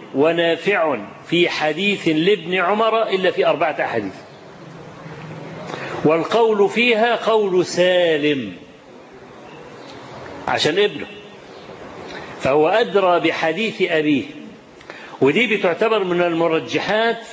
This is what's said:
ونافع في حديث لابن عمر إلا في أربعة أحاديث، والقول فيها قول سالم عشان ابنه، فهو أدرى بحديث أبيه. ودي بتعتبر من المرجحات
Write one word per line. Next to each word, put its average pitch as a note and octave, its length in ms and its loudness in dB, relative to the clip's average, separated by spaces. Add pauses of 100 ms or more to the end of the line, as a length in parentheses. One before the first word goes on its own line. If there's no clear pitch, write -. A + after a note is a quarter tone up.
(140)
ونافع E3 840 2 (280)
في E3+ 220 2
حديث E3+ 600 -2
لابن E3+ 460 2
عمر G#3+ 480 2
إلا F#3 280 0
في F3+ 160 0
أربعة D3+ 340 0
أحاديث، A2 340 -4 (1900)
والقول G3+ 640 4
فيها A3+ 480 2
قول G3 500 2
سالم D#3 840 2 (2000)
عشان D3+ 300 0
ابنه، - 280 0 (1300)
فهو D3+ 280 4
أدرى F#3+ 520 4
بحديث E3 640 0
أبيه. D3+ 420 2 (960)
ودي G3+ 360 4
بتعتبر G3 480 2
من F3 180 2
المرجحات E3+ 1120 0